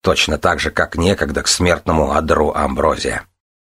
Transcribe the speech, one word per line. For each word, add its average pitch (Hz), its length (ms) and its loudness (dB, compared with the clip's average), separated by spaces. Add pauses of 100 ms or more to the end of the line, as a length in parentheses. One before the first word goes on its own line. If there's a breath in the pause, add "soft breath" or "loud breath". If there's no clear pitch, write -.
Точно 76 340 0
так 85 220 0
же, 78 120 -4
как - 260 -4
некогда 80 460 0
к - 60 -4
смертному 82 640 0
адру 76 400 2
Амброзия. 73 720 -2 (400)